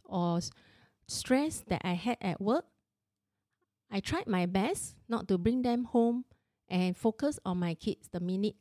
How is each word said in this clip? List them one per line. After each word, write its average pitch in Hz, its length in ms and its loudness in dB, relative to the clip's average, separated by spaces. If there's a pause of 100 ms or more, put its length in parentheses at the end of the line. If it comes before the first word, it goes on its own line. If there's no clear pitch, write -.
or 175 340 0
s-, 175 120 -2 (580)
stress 285 600 0
that 180 160 -2
I 185 100 0
had 202 280 -2
at 180 200 -2
work, 240 240 0 (1300)
I 202 80 -2
tried 320 260 -2
my 180 220 2
best 190 480 -2 (120)
not 233 200 -2
to 190 100 2
bring 226 240 2
them 247 220 0
home 240 420 2 (420)
and 180 300 2
focus 277 480 0
on 180 140 0
my 170 160 0
kids - 360 -4
the 175 80 -6
minute 190 420 0